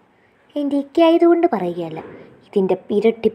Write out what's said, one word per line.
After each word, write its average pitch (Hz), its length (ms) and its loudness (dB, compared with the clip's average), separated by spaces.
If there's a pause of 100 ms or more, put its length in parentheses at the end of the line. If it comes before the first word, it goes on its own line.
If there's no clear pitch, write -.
(560)
എൻ്റെ 285 220 -4
ഇക്കയായതുകൊണ്ട് 339 680 2
പറയുകയല്ല, 175 520 -6 (440)
ഇതിൻ്റെ 190 320 -2 (140)
ഇരട്ടി 220 460 0